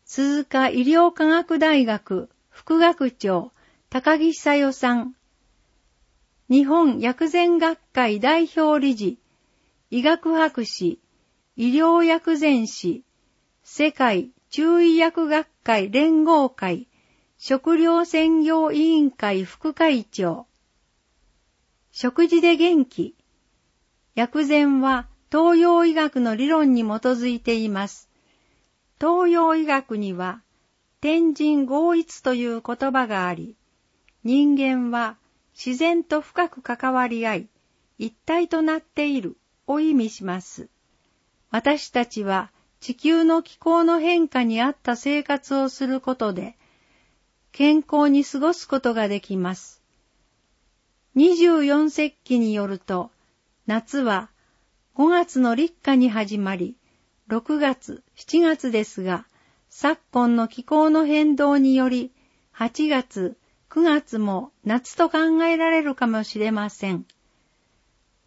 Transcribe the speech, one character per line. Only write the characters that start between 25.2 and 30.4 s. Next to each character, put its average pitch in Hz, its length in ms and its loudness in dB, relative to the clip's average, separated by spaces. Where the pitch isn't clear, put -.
東 330 280 4
洋 339 260 4
医 330 100 2
学 302 260 -2
の 226 160 -2
理 262 120 -2
論 302 260 2
に 233 80 0
基 - 20 -2
づ 240 440 -2
い 233 120 -4
て 233 140 -2
い 220 140 -4
ま 196 200 -4
す。 - 200 -20
東 349 320 2
洋 330 240 2
医 320 100 -2
学 269 300 -4
に 202 160 -6
は、 180 300 -8